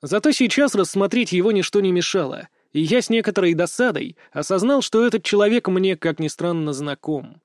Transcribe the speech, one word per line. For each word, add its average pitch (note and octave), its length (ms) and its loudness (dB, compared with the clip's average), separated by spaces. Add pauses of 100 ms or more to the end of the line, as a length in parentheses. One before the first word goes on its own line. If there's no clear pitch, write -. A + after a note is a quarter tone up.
Зато G#3 300 2
сейчас C4+ 420 2
рассмотреть G3 580 0
его F3+ 200 2
ничто G3+ 300 0
не F#3+ 100 2
мешало, F3 560 -2 (260)
и D3+ 80 0
я G3+ 220 2
с - 80 -4
некоторой F#3+ 420 2
досадой F3 640 -2 (140)
осознал, G3+ 500 0
что A3+ 240 2
этот A3+ 180 0
человек G#3+ 440 2
мне, F#3 280 0
как D#3+ 240 -4
ни D#3+ 100 -2
странно, E3 440 -4
знаком. C#3+ 720 -8